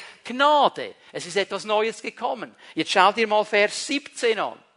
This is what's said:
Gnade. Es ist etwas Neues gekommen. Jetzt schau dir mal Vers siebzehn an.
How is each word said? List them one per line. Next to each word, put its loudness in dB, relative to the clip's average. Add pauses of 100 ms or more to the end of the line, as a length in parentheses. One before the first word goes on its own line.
(240)
Gnade. 0 (160)
Es -12
ist -4
etwas -4
Neues -2
gekommen. -8 (180)
Jetzt -4
schau 6
dir 0
mal 2
Vers 0
siebzehn -4
an. -6 (200)